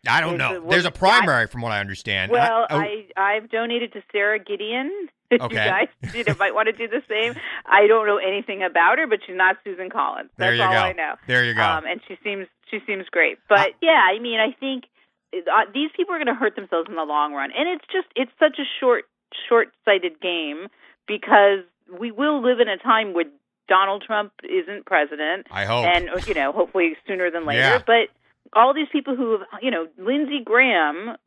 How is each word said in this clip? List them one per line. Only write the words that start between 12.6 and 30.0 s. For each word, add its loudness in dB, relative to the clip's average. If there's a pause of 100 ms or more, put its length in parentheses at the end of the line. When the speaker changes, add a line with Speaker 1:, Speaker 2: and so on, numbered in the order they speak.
Speaker 2:
she -8
seems -6
great. 0 (100)
But 8
Speaker 1:
Uh, 4 (160)
Speaker 2:
yeah, 6 (140)
I -4
mean, -4
I 2
think, -8 (520)
uh, 2 (120)
these -4
people -2
are -4
gonna -2
hurt -2
themselves -4
in -12
the -4
long -2
run, -6
and -4
it's -6
just, -4 (100)
it's -2
such 2
a -6 (160)
short, 2 (440)
short-sighted 0
game -6 (400)
because 4 (380)
we -8
will 0
live 2
in 4
a -4
time 0
where 0 (420)
Donald 2
Trump -6 (100)
isn't -6
president. -2
Speaker 1:
I -6
hope. 0
Speaker 2:
And, 0 (180)
you -4
know, -2
hopefully 0 (120)
sooner -4
than -6
later. 0
Speaker 1:
Yeah. 4
Speaker 2:
But 2 (460)
all 6
these -2
people -2
who -2
have, -10 (200)
you -2
know, -4 (100)
Lindsey -2